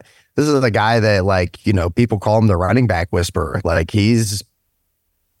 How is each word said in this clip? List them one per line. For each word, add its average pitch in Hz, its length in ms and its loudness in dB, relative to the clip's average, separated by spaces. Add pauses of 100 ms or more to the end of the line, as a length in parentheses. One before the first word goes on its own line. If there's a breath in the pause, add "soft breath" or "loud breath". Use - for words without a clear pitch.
(360 soft breath)
this 147 120 0
is 143 140 2
the 123 100 0
guy 113 280 0
that, 104 260 2
like, 92 400 -2
you 110 80 0
know, 87 160 0
people 117 300 0
call 107 180 0
him 113 100 4
the 95 100 2
running 101 300 0
back 87 240 -2
whisperer. 87 520 -4
Like, 82 280 -2
he's, 104 520 0 (960)